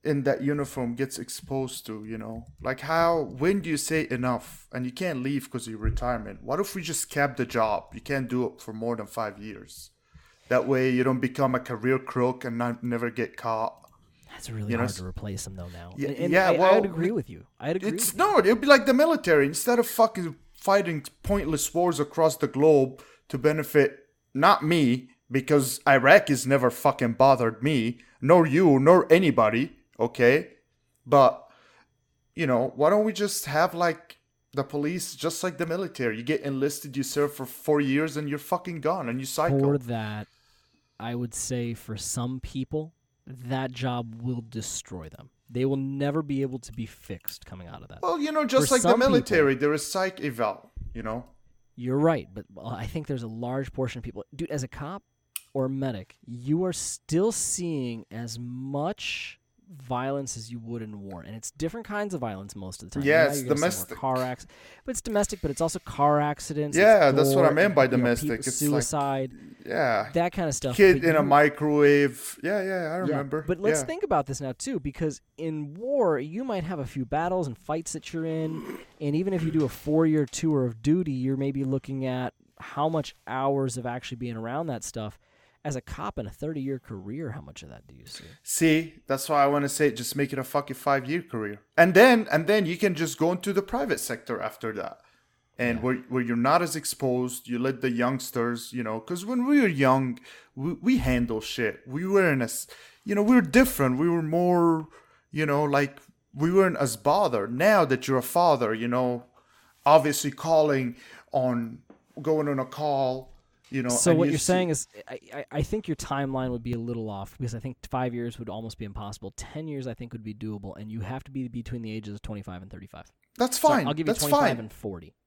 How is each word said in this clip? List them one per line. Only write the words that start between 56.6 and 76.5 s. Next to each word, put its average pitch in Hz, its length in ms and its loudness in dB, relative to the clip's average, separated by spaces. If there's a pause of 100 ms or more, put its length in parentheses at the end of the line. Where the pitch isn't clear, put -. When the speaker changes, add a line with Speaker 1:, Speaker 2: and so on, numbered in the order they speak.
Speaker 2:
are 180 100 -4
still - 580 -2
seeing 131 760 -6
as 113 280 -10
much 135 1000 -8 (340)
violence 131 640 -6
as 113 140 -14
you 120 80 -10
would 113 240 -10
in 107 180 -12
war, 98 220 -14
and 104 140 -14
it's - 160 -14
different 165 340 -8
kinds 208 260 -6
of 156 80 -6
violence 101 360 -8
most 98 260 -12
of 90 80 -18
the - 40 -16
time. 139 120 -2
Speaker 1:
Yeah, 156 160 6
Speaker 2:
Yeah, 147 60 4
Speaker 1:
it's 143 140 -2
Speaker 2:
you're 127 120 0
gonna - 20 0
see 147 40 -2
more 175 100 2
Speaker 1:
domestic. - 280 -8
Speaker 2:
car 131 180 0
acc-, 127 300 -4 (380)
but 262 60 -8
it's 233 100 -6
domestic, 208 400 -2
but 147 120 -4
it's - 80 -6
also 165 180 -2
car 147 420 2
accidents, 147 560 -4
it's 175 60 6
Speaker 1:
Yeah, 196 300 8
that's 139 240 4
what 170 80 6
I 156 40 8
Speaker 2:
gore, 151 60 4
Speaker 1:
meant 180 220 4
by 139 80 8
Speaker 2:
you 127 60 2
know, 127 80 2
Speaker 1:
domestic. 123 320 2
Speaker 2:
people, 113 80 -2 (100)
Speaker 1:
It's 131 140 -4
like, 147 80 2
Speaker 2:
suicide, 135 640 -2 (320)
Speaker 1:
yeah. 113 480 0
Speaker 2:
that 170 200 0
kind 175 160 -2
of 135 80 -2
stuff. 127 200 -4
Speaker 1:
Kid 190 260 8
Speaker 2:
But 165 80 4
Speaker 1:
in 156 40 4
a 151 60 6
Speaker 2:
you 147 40 2
Speaker 1:
microwave. 143 1160 4
Yeah, 196 200 0
yeah, 190 100 -4
I - 20 -2
Speaker 2:
Yeah, 170 220 -4
Speaker 1:
remember. 147 500 -2
Speaker 2:
but 180 140 -2
let's 202 200 2
Speaker 1:
Yeah. 131 60 -6
Speaker 2:
think 339 160 -6
about 190 240 0
this 135 140 -8
now 131 180 -6
too, 247 220 -6
because 139 400 -6 (180)
in 151 360 -8
war, 220 440 0
you 156 240 -6
might 208 220 -4